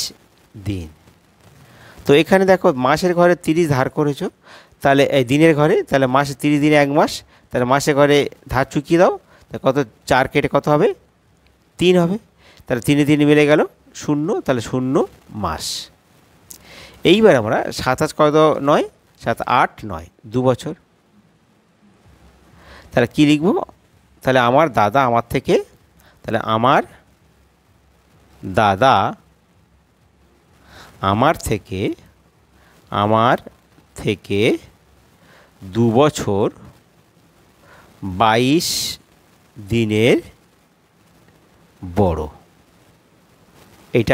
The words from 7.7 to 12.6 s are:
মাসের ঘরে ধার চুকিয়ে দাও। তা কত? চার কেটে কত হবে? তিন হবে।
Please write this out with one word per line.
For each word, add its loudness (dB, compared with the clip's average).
মাসের 0
ঘরে 4
ধার 0
চুকিয়ে 0
দাও। 4
তা -14
কত? 0
চার 2
কেটে -2
কত -2
হবে? 2
তিন 2
হবে। -2